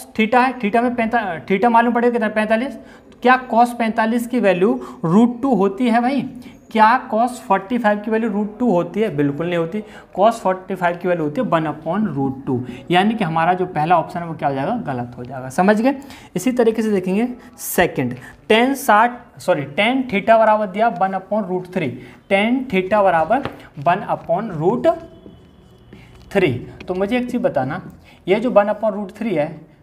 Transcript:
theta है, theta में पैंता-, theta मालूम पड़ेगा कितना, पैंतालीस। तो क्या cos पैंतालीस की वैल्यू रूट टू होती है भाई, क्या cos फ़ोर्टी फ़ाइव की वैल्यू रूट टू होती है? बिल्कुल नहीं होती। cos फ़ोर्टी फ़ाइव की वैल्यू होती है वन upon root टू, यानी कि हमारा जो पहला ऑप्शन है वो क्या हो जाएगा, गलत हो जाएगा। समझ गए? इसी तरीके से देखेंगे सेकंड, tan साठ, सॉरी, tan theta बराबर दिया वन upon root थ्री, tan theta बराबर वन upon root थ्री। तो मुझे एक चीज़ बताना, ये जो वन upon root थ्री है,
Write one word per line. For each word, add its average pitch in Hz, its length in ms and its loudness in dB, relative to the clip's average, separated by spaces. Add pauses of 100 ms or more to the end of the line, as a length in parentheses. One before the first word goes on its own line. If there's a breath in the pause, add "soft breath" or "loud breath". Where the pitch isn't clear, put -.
(180)
theta 233 280 4
है, 254 140 -4
theta 214 220 0
में 247 140 -2
पैंता-, 220 520 -2
theta 196 240 2
मालूम 233 220 4
पड़ेगा 240 180 2
कितना, 220 180 -2
पैंतालीस। 220 440 0
तो - 480 -20
क्या 247 160 6 (120)
cos 240 300 2
पैंतालीस 226 480 0
की 254 120 -2
वैल्यू 196 340 4 (320 loud breath)
रूट 233 360 4
टू 277 140 0
होती 196 340 0
है 233 120 4
भाई, 262 260 -2 (440 loud breath)
क्या 226 380 4
cos 240 300 -2
फ़ोर्टी 190 380 -2
फ़ाइव 208 220 2
की 220 120 -6
वैल्यू 220 180 0
रूट 208 300 -4
टू 247 120 2
होती 175 280 0
है? 208 160 -2
बिल्कुल 143 320 0
नहीं 175 100 -2
होती। 170 240 -4 (380 loud breath)
cos 226 200 4
फ़ोर्टी 185 360 -4
फ़ाइव 175 220 -2
की 185 100 -6
वैल्यू 175 180 0
होती 147 160 -4
है 220 60 -2
वन 160 200 0
upon 170 480 -4
root 135 300 -4
टू, 123 200 -2 (260 loud breath)
यानी 190 220 4
कि 220 100 -4
हमारा 165 300 0
जो 185 120 -2
पहला 170 340 0
ऑप्शन 175 200 -6
है 170 80 -8
वो 165 60 -8
क्या 147 160 -4
हो 139 60 -2
जाएगा, 147 200 -4 (100)
गलत 123 320 -6
हो 127 60 -12
जाएगा। 127 260 -12
समझ 190 320 2
गए? 262 140 2 (400 loud breath)
इसी 254 160 0
तरीके 233 300 2
से 214 100 0
देखेंगे 190 360 0 (300 loud breath)
सेकंड, 151 580 -2 (360 loud breath)
tan 240 240 4
साठ, 240 440 2 (200)
सॉरी, 156 260 0 (100)
tan 247 340 0
theta 220 300 4
बराबर 214 280 4
दिया 208 200 0 (140)
वन 190 180 -2
upon 202 320 -4
root 180 220 -6
थ्री, 160 160 -2 (420 loud breath)
tan 220 280 2 (140)
theta 190 300 2
बराबर 185 460 2 (300 loud breath)
वन 175 320 0
upon 175 460 -4
root 240 360 2 (1400 loud breath)
थ्री। 185 200 2 (360 loud breath)
तो 185 60 -6
मुझे 202 240 -2
एक 247 140 -4
चीज़ 247 100 -4
बताना, 151 400 -2 (460 soft breath)
ये 190 120 2
जो 233 120 -2
वन 208 220 4
upon 208 220 -2
root 202 220 -10
थ्री 214 180 -4
है, 151 140 -2 (340 soft breath)